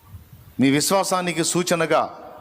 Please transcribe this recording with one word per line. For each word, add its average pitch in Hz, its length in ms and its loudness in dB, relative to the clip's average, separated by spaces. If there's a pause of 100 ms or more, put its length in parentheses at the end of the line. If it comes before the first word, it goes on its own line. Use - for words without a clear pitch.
(600)
మీ 135 100 4
విశ్వాసానికి 175 720 0
సూచనగా 160 760 0 (220)